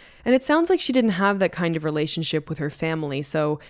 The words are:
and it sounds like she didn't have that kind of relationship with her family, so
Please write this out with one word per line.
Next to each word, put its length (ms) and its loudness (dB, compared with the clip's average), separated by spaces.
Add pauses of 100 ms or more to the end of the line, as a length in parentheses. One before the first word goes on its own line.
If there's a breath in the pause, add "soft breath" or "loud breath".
(240 loud breath)
and 100 4
it 120 4
sounds 240 2
like 100 4
she 140 -4
didn't 180 4
have 280 2
that 120 2
kind 240 -2
of 80 -6
relationship 640 -2
with 120 -8
her 100 -4
family, 520 -4
so 380 -2 (100)